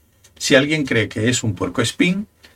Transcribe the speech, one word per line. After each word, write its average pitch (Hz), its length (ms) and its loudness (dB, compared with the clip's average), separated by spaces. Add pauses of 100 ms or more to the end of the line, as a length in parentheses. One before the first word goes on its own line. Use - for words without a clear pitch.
(380)
Si - 160 0
alguien 147 320 2
cree 110 220 0
que 110 200 -2
es 123 140 -2
un 104 140 -2
puercoespín, 139 720 -2 (280)